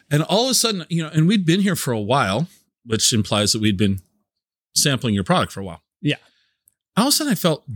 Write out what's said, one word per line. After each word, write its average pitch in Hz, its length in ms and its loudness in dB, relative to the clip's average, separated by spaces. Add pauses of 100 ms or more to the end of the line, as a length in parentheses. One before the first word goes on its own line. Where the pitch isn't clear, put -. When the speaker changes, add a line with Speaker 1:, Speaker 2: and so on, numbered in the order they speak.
(120)
Speaker 1:
and 147 120 2
all 214 220 2
of 262 60 0
a 226 40 0
sudden, 202 340 -2
you 165 140 -2
know, 151 100 -10
and 156 140 4
we'd 196 180 2
been 175 160 2
here 190 140 0
for - 180 -4
a 110 80 -2
while, 117 460 0 (360)
which 110 300 0
implies 104 400 2
that 113 80 -4
we'd 107 160 2
been 98 240 0 (720)
sampling 123 380 0
your 101 100 0
product 165 300 0
for 98 80 -12
a - 20 -10
while. 85 200 -14 (180)
Speaker 2:
Yeah. 143 160 -2 (800)
Speaker 1:
All 233 100 2
of - 20 0
a 294 60 2
sudden, 294 160 0
I 190 40 0
felt 156 280 -2 (120)